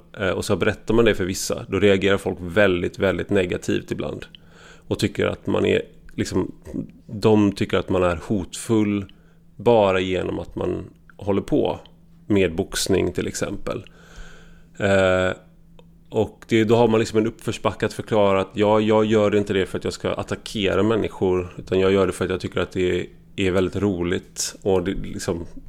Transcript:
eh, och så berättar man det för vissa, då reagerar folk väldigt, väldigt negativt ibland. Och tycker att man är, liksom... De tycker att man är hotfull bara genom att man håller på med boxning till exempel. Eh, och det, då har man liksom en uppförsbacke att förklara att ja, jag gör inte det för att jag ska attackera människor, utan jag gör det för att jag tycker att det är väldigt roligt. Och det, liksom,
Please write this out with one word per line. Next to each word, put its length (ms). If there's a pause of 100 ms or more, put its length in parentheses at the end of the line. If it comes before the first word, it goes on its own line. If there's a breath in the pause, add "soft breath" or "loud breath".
(200)
eh, 100
och 140
så 120
berättar 380
man 100
det 100
för 100
vissa, 440
då 120
reagerar 360
folk 240
väldigt, 580
väldigt 320
negativt 600
ibland. 360 (640 loud breath)
Och 100
tycker 280
att 200
man 200
är, 160 (340)
liksom... 380 (520)
De 460
tycker 260
att 100
man 140
är 240
hotfull 840 (440 soft breath)
bara 440
genom 380
att 180
man 280 (320)
håller 260
på 380 (460)
med 300
boxning 560
till 140
exempel. 580 (920 loud breath)
Eh, 580 (760)
och 380
det, 160
då 120
har 120
man 120
liksom 180
en 80
uppförsbacke 600
att 60
förklara 480
att 140
ja, 260
jag 240
gör 320
inte 160
det 140
för 120
att 60
jag 80
ska 200
attackera 680
människor, 760
utan 220
jag 120
gör 140
det 60
för 120
att 60
jag 100
tycker 200
att 120
det 340 (300)
är 140
väldigt 260
roligt. 880
Och 220
det, 100
liksom, 520 (220)